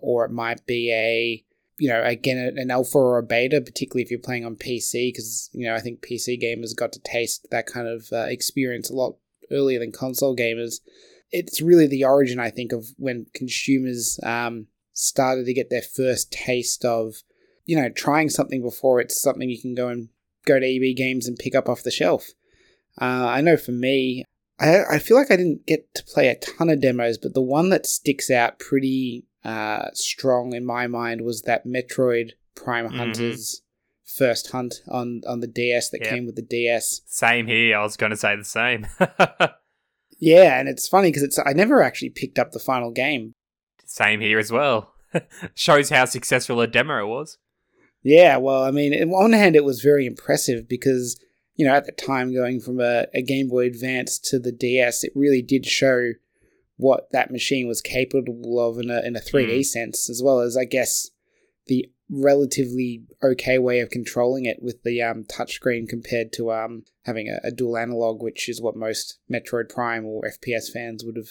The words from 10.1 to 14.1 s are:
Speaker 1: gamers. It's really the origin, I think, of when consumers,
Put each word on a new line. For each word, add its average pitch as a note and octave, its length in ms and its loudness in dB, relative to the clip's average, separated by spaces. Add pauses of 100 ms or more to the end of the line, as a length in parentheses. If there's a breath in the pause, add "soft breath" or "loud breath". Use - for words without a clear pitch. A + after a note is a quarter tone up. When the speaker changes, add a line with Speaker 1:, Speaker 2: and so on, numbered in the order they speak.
Speaker 1:
gamers. A#2 460 -4 (500 soft breath)
It's E3+ 300 -4
really E3 260 8
the C3+ 180 0
origin, C3 340 4
I A#2 120 -4
think, B2 200 -8
of A2+ 160 -6 (100)
when B2 360 -6
consumers, B2+ 920 -2